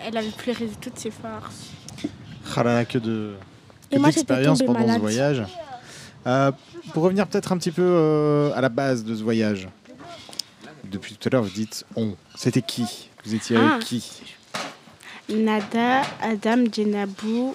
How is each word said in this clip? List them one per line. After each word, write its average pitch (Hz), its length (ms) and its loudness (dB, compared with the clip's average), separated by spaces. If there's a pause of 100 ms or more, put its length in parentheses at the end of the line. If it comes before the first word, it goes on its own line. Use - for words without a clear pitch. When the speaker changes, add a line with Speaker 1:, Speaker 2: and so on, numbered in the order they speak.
Speaker 1:
elle 226 100 -6
avait 220 140 -2
pleuré 233 360 -6
de 208 140 -10
toutes - 180 -12
ses 220 120 -8
forces. - 600 -14 (840)
Speaker 2:
Ah - 60 4
là 120 120 4
là, 120 100 2
que 127 140 -2
de, 110 360 -2 (560)
Speaker 3:
Et 277 60 2
Speaker 2:
que 277 40 4
Speaker 3:
moi, 294 100 6
j'étais 320 100 2
Speaker 2:
d'expérience 269 380 4
Speaker 3:
tombée 262 140 2
Speaker 2:
pendant 233 80 2
Speaker 3:
malade. 226 160 4
Speaker 2:
ce - 40 0
voyage. 113 420 2 (840)
Euh, 135 260 4 (400)
pour 160 120 2
revenir 190 220 2
peut-être 190 260 -2
un 180 60 2
petit 170 120 -2
peu, 180 140 0
euh, 151 720 4
à 120 60 -2
la 127 80 4
base 127 360 0
de 113 100 -4
ce 107 80 -4
voyage. 107 460 2 (1160)
Depuis 98 320 -12
tout - 120 -6
à - 20 0
l'heure, 127 120 4
vous 98 80 -2
dites « 107 360 -6 (100)
on ». 107 180 -2 (200)
C'était - 280 2
qui ? - 460 -6 (160)
Vous 107 100 -4
étiez 117 220 0
avec 285 180 8
Speaker 1:
Ah. 240 80 0
Speaker 2:
qui ? 123 200 -4 (1300)
Speaker 1:
Nada, 220 760 2 (180)
Adam, 220 500 2
Djenabou, 214 840 0